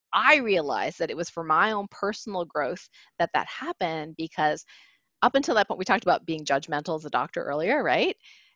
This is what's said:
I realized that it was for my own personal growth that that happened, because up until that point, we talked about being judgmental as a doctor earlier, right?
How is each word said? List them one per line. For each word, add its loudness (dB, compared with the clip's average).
I 6
realized 0
that -2
it -6
was -6
for -8
my 4
own -4
personal -6
growth -6
that 0
that 0
happened, -6
because -2
up 4
until 2
that 4
point, -6
we -4
talked 2
about 2
being -4
judgmental -2
as -6
a -10
doctor -2
earlier, 0
right? 2